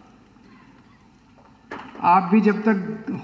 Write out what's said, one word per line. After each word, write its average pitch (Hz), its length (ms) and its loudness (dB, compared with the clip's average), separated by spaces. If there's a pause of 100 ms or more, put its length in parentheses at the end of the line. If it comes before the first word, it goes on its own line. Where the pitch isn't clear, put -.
(2000)
आप 180 280 4
भी 214 100 6
जब 208 220 2
तक 196 420 -2 (180)